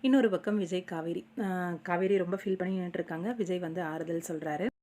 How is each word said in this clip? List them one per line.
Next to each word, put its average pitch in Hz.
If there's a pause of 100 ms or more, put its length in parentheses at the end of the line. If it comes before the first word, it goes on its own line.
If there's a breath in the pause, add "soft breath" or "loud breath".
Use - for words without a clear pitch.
இன்னொரு 254
பக்கம் 202
விஜய் 185
காவேரி, 165 (140)
ஆ, 180
காவேரி 185
ரொம்ப 185
ஃபீல் 190
பண்ணி 185
நின்னுட்டு 180
இருக்காங்க. 170
விஜய் 185
வந்து 175
ஆறுதல் 165
சொல்றாரு. 160 (160)